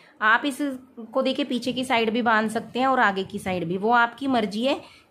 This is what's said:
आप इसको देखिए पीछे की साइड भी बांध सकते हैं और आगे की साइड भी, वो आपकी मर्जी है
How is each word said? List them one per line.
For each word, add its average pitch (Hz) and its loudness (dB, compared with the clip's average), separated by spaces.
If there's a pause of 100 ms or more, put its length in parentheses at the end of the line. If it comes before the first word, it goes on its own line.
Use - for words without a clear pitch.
(240)
आप 226 4
इसको 262 -4
देखिए 262 0
पीछे 247 -2
की 254 -4
साइड 226 2
भी 240 0
बांध 220 2
सकते 226 -6
हैं 262 2
और 262 2
आगे 196 2
की 202 -10
साइड 180 -4
भी, 175 -2
वो 208 0
आपकी 233 2
मर्जी 214 0
है 277 0 (320)